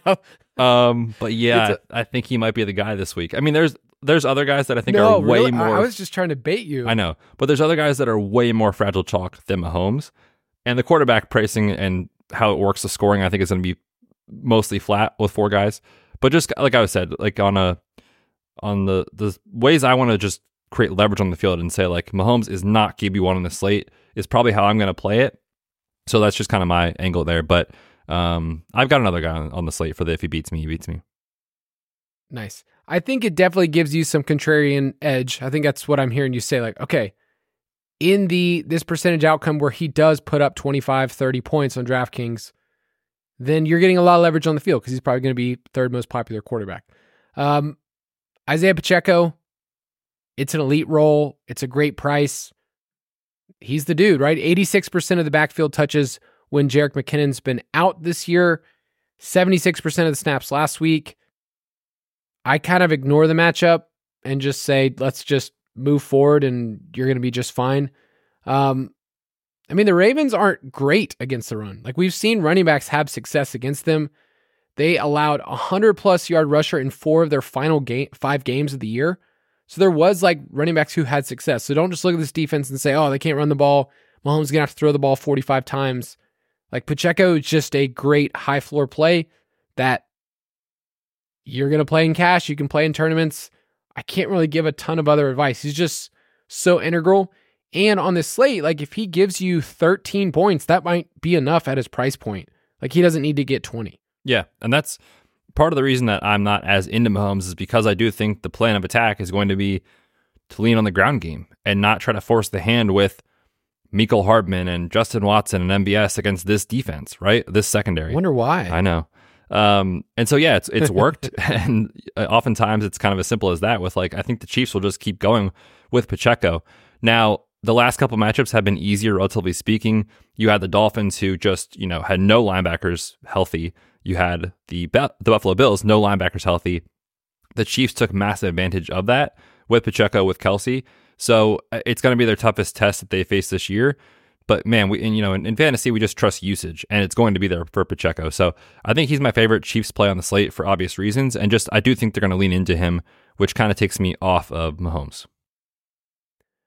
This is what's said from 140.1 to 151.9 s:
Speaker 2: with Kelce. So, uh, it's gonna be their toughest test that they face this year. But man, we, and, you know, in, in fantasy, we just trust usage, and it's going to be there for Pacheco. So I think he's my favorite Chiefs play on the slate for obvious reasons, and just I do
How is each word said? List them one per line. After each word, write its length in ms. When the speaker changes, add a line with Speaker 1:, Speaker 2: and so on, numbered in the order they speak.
Speaker 2:
with 140
Kelce. 460
So, 440
uh, 160
it's 160
gonna 140
be 100
their 100
toughest 400
test 240
that 100
they 140
face 240
this 220
year. 260
But 200
man, 240
we, 120
and, 140
you 60
know, 100
in, 140
in 100
fantasy, 340
we 100
just 180
trust 240
usage, 480
and 120
it's 120
going 180
to 80
be 80
there 240
for 140
Pacheco. 420
So 260
I 80
think 160
he's 120
my 120
favorite 300
Chiefs 280
play 200
on 80
the 40
slate 300
for 140
obvious 320
reasons, 360
and 160
just 220
I 80
do 140